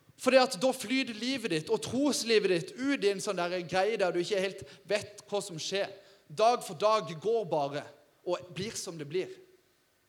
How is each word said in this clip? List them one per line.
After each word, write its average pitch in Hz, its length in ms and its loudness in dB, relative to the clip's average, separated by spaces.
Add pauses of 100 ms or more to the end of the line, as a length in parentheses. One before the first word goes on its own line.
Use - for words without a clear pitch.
(200)
Fordi 254 220 8
at 233 180 2
da 254 160 4
flyter 247 400 -2
livet 226 380 -4
ditt 156 180 -2
og 220 140 2
troslivet 220 680 2
ditt 170 240 0
ut 262 300 -2
i 202 80 4
en 190 100 -4
sånn 190 160 -2
der 175 300 -2
greie 202 320 2
der 180 100 4
du 170 80 0
ikke 185 220 0
helt 190 240 -6 (240)
vet - 400 -4
hva 202 140 -2
som 160 180 -10
skjer. 190 260 -2 (400)
Dag 220 380 4
for - 100 -10
dag 208 320 2 (140)
går 220 280 2
bare 143 360 -2 (420)
og 175 300 -4
blir 208 180 -6
som 170 240 -8
det 143 80 -8
blir. 156 220 -4 (800)